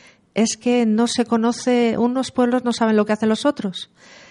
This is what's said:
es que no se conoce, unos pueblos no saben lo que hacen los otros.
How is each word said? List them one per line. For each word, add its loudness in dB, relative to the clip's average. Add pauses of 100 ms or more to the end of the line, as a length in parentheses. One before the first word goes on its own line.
(340)
es 0
que 0
no 2
se -2
conoce, 0
unos -2
pueblos 0
no 0
saben 0
lo 2
que -2
hacen -2
los -2
otros. -4 (420)